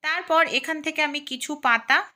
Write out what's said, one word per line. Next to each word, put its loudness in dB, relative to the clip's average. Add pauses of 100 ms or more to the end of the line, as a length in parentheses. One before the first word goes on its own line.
তারপর 2 (100)
এখান -2
থেকে -4
আমি -2
কিছু -8
পাতা 2 (180)